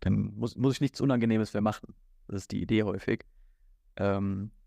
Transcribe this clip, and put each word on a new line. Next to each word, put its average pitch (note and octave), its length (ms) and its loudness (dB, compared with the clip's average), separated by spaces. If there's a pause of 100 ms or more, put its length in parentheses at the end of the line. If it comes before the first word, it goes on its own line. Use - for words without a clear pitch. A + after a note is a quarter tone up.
dann G#2 340 0
muss, A2+ 220 -6
muss B2+ 180 2
ich - 80 -2
nichts - 180 -2
Unangenehmes A2+ 540 2
mehr G#2 80 0
machen. - 320 -2 (320)
Das G2 160 -6
ist - 80 -16
die G2+ 100 -2
Idee A2 220 4
häufig. G2+ 420 -2 (720)
Ähm, G2 540 0 (160)